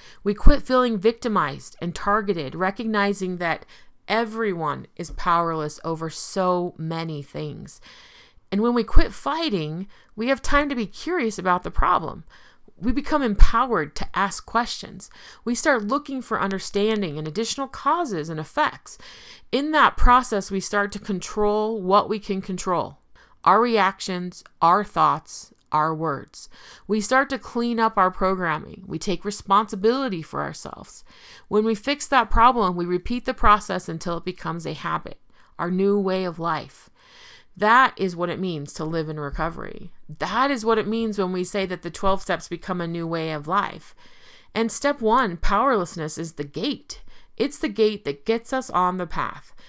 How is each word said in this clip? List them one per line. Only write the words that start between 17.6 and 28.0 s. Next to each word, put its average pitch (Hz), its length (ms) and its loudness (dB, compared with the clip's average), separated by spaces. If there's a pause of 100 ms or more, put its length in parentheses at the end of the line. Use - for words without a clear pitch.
causes 269 580 -2
and 160 140 -8
effects. - 560 -6 (560)
In 285 180 0
that 277 240 4
process, 247 560 6
we 196 80 -2
start 202 320 -2
to 196 80 -10
control 208 840 -2
what 185 280 4
we 214 100 -2
can 196 220 -4
control. 180 560 -4 (480)
Our 196 160 6
reactions, 190 800 -2 (180)
our 180 220 6
thoughts, 151 720 -2 (180)
our 156 240 0
words. 156 540 -8 (360)
We 214 140 0
start 262 300 2
to 269 100 -4
clean 240 400 -4
up 220 180 2
our 185 140 4